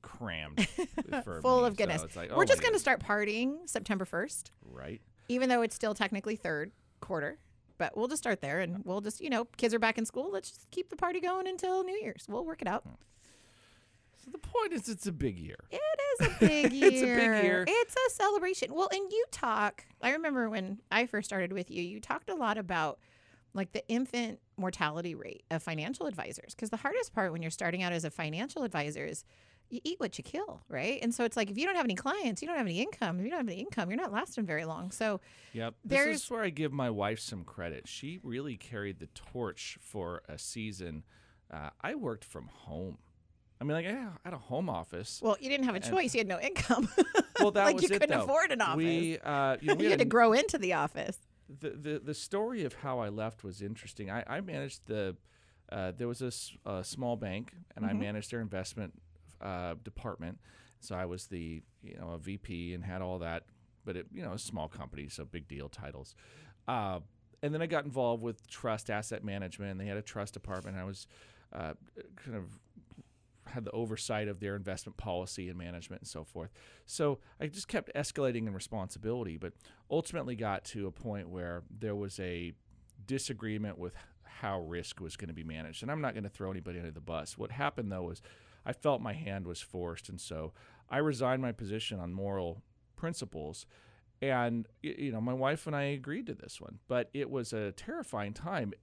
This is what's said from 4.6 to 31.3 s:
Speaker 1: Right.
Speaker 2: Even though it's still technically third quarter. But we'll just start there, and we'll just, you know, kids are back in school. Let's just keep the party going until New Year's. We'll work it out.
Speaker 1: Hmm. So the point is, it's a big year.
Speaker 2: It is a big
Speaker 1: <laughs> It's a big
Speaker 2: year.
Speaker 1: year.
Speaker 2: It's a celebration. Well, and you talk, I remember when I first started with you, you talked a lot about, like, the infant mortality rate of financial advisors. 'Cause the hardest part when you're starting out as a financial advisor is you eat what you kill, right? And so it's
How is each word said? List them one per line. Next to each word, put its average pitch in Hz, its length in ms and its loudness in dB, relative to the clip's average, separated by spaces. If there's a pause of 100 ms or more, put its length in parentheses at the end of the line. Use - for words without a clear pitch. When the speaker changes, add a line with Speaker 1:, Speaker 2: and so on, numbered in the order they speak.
Speaker 1:
Right. 65 380 -10 (280)
Speaker 2:
Even 247 200 4
though 247 140 8
it's 226 120 2
still 214 200 0
technically 208 420 2
third 160 360 -2 (280)
quarter. 160 380 -2 (400)
But - 180 0
we'll 233 120 2
just 294 140 -2
start 214 200 2
there, 147 180 0
and 180 240 -2
we'll 190 160 -2
just, 208 220 -6
you 302 80 -4
know, 240 160 2 (100)
kids 233 180 4
are 233 40 2
back 220 180 4
in 220 80 0
school. 269 260 -2
Let's 392 200 -4
just - 200 -20
keep - 200 -4
the 339 60 -8
party 359 240 0
going 370 260 0
until 370 360 2
New 370 140 -2
Year's. - 320 -6
We'll 208 160 -2
work 320 180 -6
it 214 60 0
out. 196 160 0
Speaker 1:
Hmm. 64 100 -14 (1300)
So 262 60 -18
the 330 80 -10
point 427 340 2
is, 233 160 -2
it's 208 180 -4
a 196 60 0
big 131 260 0
year. 78 180 -8 (140)
Speaker 2:
It - 100 -2 (400)
is 480 80 8
a - 100 6
big 294 280 10
Speaker 1:
<laughs> 240 60 6
It's 269 300 10
a 254 40 6
big 247 60 6
Speaker 2:
year. 226 300 8
Speaker 1:
year. 185 240 6
Speaker 2:
It's 427 300 4
a 508 140 6
celebration. 392 600 2
Well, 359 200 4
and 381 180 0
you 440 220 4
talk, 214 520 2 (160)
I 247 120 4
remember 285 360 2
when 202 300 -2 (140)
I 226 140 6
first 208 220 -2
started 185 240 0
with 202 180 -2
you, 175 120 -2
you 190 180 -6
talked 302 300 -4
a 381 60 0
lot 226 200 2
about, 165 440 2 (520)
like, 196 200 -2
the - 160 -4
infant 240 500 0 (180)
mortality 170 600 0
rate - 340 -10
of 160 120 0
financial 165 440 -2
advisors. - 480 -6
'Cause 214 160 -6
the 226 60 -2
hardest 440 360 0
part 190 200 2
when 165 100 -2
you're 160 80 -2
starting 175 320 0
out 180 100 2
as 165 120 0
a 156 60 -2
financial 170 520 -4
advisor 151 420 -2
is 160 200 -6 (460)
you 247 120 -6
eat 349 160 -4
what 233 200 -2
you - 40 -10
kill, - 460 -6
right? 185 340 -2
And 233 100 2
so 240 120 0
it's 226 120 0